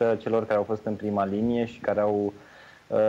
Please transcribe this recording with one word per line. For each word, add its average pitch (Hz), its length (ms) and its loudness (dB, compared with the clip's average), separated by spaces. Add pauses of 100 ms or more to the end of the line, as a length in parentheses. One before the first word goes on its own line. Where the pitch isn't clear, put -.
(180)
celor 110 280 0
care 107 120 0
au 104 60 2
fost 104 220 -4
în 110 100 -4
prima 104 300 -2
linie 113 400 0
și 110 140 -12
care 104 200 0
au, 104 340 0 (540)
uh, 110 100 -2 (120)